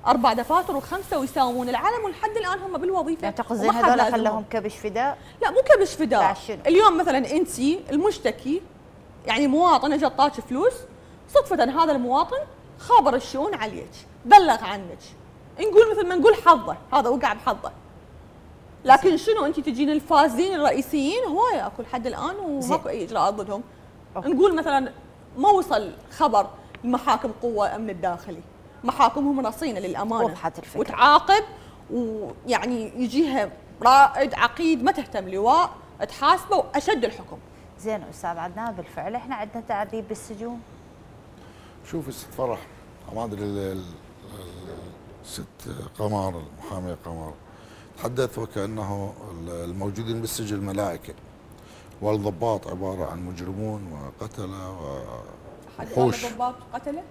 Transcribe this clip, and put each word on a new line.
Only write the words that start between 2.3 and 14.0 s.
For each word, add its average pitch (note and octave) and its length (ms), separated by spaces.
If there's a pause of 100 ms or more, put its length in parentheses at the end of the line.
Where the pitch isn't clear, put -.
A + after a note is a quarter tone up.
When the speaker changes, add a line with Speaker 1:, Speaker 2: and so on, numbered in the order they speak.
Speaker 1:
هم F#4 180
بالوظيفة. E4 460
Speaker 2:
يعني - 120
تقصدين A3+ 340
Speaker 1:
وما A#3 80
حد A#3 60
Speaker 2:
هذول B3 140
Speaker 1:
لازمهم. A3+ 260
Speaker 2:
خلوهم G#3+ 260
كبش G#3+ 260
فداء؟ A3+ 420 (240)
Speaker 1:
لا، A#4+ 100
مو G4 140
كبش G4+ 280
فداء. A#3 280
Speaker 2:
لا، - 120
شنو؟ - 240 (100)
Speaker 1:
اليوم F4+ 300
مثلا C#4 340
أنتِ D#4 280 (320)
المشتكي، D4+ 720 (640)
يعني C#4 220
مواطن D4+ 460
أجى D4 120
عطاك C4+ 280
فلوس، E4+ 400 (560)
صدفة C#4+ 540
هذا D#4 80
المواطن C#4+ 480 (400)
خابر D4+ 360
الشؤون C#4+ 400
عليك، G#3+ 360 (340)